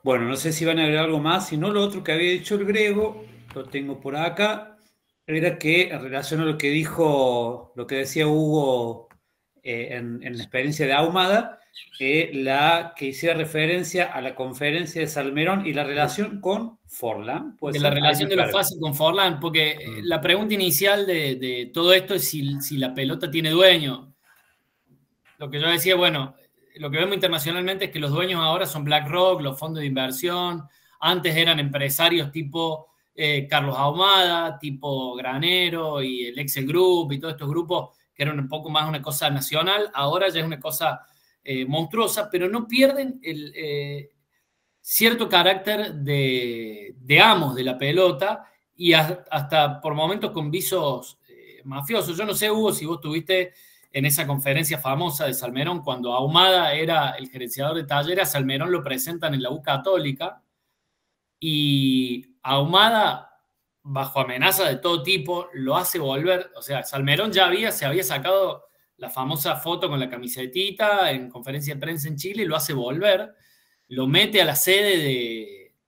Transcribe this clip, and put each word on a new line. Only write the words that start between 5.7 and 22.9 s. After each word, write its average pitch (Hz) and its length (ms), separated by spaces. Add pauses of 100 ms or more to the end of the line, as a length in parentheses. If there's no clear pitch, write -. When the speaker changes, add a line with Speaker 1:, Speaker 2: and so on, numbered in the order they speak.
Speaker 1:
en 143 120
relación 139 400
a 160 40
lo 151 120
que 143 120
dijo, 139 1040
lo 120 100
que 139 100
decía 135 320
Hugo, 143 800 (520)
eh, 117 300
en, 120 320
en 123 140
la 107 60
experiencia 147 420
de 135 80
Ahumada, 185 680 (400)
eh, 151 340
la 147 640
que 139 120
hiciera 160 280
referencia 165 680
a 131 160
la 127 140
conferencia 147 640
de 151 60
Salmerón 156 600
y 147 60
la 143 100
relación 147 560
con 220 480
Forlán, 120 720
¿puede 147 160
Speaker 2:
De 143 60
Speaker 1:
ser? 143 40
Speaker 2:
la 143 60
Speaker 1:
Ahí 143 120
Speaker 2:
relación 151 280
Speaker 1:
me 190 60
Speaker 2:
de 185 60
los - 40
Speaker 1:
perdí. - 120
Speaker 2:
Fassi 185 220
con 151 160
Forlán, 165 440
porque, 156 320
eh, 110 300
Speaker 1:
Mm. - 40
Speaker 2:
la 165 160
pregunta 196 320
inicial 196 520
de, 156 300
de 127 380
todo 170 200
esto 190 220
es 170 120
si, 139 340
si 151 160
la 131 160